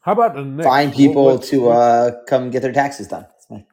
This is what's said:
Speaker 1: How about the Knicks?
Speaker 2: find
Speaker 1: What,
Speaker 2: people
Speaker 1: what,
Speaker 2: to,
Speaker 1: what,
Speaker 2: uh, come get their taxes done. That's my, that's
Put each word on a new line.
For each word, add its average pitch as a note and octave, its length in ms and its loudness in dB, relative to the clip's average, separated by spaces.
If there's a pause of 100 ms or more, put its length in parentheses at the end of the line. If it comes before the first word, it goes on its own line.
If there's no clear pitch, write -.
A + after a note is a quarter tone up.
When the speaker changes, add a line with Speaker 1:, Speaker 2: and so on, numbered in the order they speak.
Speaker 1:
How F3+ 120 -4
about A3+ 220 0
the C#3 100 -10
Knicks? C#3 220 -4
Speaker 2:
find C#3+ 240 2
Speaker 1:
What, A2+ 60 -10
Speaker 2:
people C#3+ 280 4
Speaker 1:
what, C3 200 2
Speaker 2:
to, C#3 180 0
Speaker 1:
what, A#2 140 4
Speaker 2:
uh, A#2+ 340 2 (180)
come B2+ 220 -2
get B2 120 -4
their B2+ 100 -4
taxes C#3 360 -4
done. F2 140 -12
That's - 280 -20
my, - 80 -20
that's F#2+ 140 -20